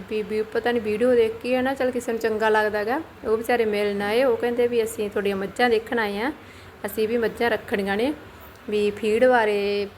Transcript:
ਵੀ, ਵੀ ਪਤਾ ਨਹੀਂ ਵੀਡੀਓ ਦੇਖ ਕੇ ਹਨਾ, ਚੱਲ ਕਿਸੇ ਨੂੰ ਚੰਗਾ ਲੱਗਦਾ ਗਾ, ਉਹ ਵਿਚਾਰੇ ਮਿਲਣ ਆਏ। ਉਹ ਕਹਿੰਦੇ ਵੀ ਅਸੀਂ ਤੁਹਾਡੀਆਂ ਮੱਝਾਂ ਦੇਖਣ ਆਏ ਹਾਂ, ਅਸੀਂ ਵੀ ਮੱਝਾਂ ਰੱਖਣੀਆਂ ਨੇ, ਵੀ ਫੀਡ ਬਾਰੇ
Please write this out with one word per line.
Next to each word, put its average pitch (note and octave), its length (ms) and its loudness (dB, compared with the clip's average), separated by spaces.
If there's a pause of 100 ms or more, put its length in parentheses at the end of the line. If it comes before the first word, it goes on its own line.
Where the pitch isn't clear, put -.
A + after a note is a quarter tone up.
(100)
ਵੀ, G#3+ 120 -2
ਵੀ G#3+ 200 -2
ਪਤਾ A#3 300 -2
ਨਹੀਂ A#3+ 100 0
ਵੀਡੀਓ G#3+ 320 2
ਦੇਖ A3+ 180 4 (100)
ਕੇ B3 140 0
ਹਨਾ, C4 180 0
ਚੱਲ B3+ 160 0
ਕਿਸੇ B3 220 -4
ਨੂੰ A3 80 -4
ਚੰਗਾ A3 280 0
ਲੱਗਦਾ G#3+ 360 2
ਗਾ, B3+ 160 -2 (280)
ਉਹ A3 80 2
ਵਿਚਾਰੇ A#3+ 280 0
ਮਿਲਣ G#3 380 0
ਆਏ। A3 220 2
ਉਹ A#3+ 120 2
ਕਹਿੰਦੇ A#3+ 300 0
ਵੀ A#3 180 2
ਅਸੀਂ G#3+ 260 -4
ਤੁਹਾਡੀਆਂ G3+ 260 -2
ਮੱਝਾਂ G3+ 340 0
ਦੇਖਣ A3+ 280 0
ਆਏ G3+ 200 -2
ਹਾਂ, B3+ 140 -2 (540)
ਅਸੀਂ G#3+ 220 -2
ਵੀ A#3+ 100 0
ਮੱਝਾਂ A3+ 320 0
ਰੱਖਣੀਆਂ G3+ 460 -2
ਨੇ, C4+ 180 0 (560)
ਵੀ G#3 200 2
ਫੀਡ G#3+ 340 2
ਬਾਰੇ G3+ 720 2